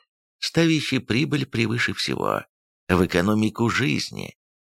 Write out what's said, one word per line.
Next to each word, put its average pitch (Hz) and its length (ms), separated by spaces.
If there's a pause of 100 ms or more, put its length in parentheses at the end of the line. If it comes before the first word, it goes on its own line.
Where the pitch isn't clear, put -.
(420)
ставящий 160 600
прибыль 135 460
превыше 113 480
всего, 52 500 (420)
в 90 200
экономику 107 640
жизни, 117 680 (260)